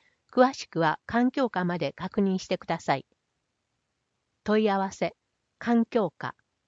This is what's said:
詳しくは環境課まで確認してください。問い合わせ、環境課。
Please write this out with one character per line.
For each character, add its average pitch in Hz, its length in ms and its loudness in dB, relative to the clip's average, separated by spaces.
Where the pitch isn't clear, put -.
詳 254 200 4
し - 160 -14
く - 120 -4
は 156 260 2
環 247 240 2
境 262 200 -2
課 180 140 -2
ま 175 140 -2
で 147 140 -4
確 190 280 -6
認 190 180 2
し - 80 -12
て 185 120 -2
く - 80 -20
だ 165 120 -2
さ 151 180 0
い。 131 100 -8
問 214 180 2
い 214 80 2
合 196 80 2
わ 196 140 -2
せ、 - 240 -6
環 233 260 2
境 208 320 0
課。 - 180 -10